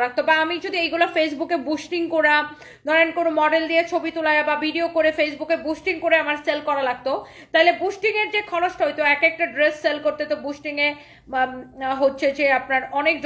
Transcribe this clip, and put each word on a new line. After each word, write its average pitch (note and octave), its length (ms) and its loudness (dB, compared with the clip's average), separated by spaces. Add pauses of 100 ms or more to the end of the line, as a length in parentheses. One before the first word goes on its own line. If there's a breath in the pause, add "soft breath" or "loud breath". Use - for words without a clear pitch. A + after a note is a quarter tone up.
লাগতো। B3 240 -2
বা D#4+ 60 6 (100)
আমি F4 100 -2 (100)
যদি F4+ 200 -4
এগুলা E4 220 0 (100)
Facebook-এ D#4+ 400 0 (120)
বুস্টিং D#4+ 320 -4 (140)
করা, D4+ 200 4 (520 loud breath)
ধরেন D#4+ 300 4
কোনো E4+ 120 2 (100)
মডেল D#4 320 2
দিয়ে E4 200 4
ছবি E4 240 -2
তোলা D#4 160 0 (180)
বা D4 60 2 (100)
ভিডিও E4 220 0 (100)
করে D#4 120 4 (100)
Facebook-এ D4+ 380 -2 (100)
বুস্টিং D#4+ 360 -4
করে E4 200 2
আমার D4 220 -2
সেল D4+ 220 0
করা C#4 220 0
লাগতো, C4 220 -4 (400 loud breath)
তাহলে E4 200 6 (100)
বুস্টিংয়ের G#4+ 540 -2
যে G#4 60 2 (100)
খরচটা F4 360 0
হইতো, D4 160 -2 (120)
এক C#4 140 -2
একটা E4 160 -2 (100)
ড্রেস D4+ 200 2 (100)
সেল D4 200 0
করতে D4 260 -2
তো D4 40 0 (100)
বুস্টিংয়ে, D4 440 -4
উম, C4 600 -4 (500)
হচ্ছে C#4 260 2 (100)
যে D4 80 2 (140)
আপনার C4 220 0 (180)
অনেক D#4 160 2 (100)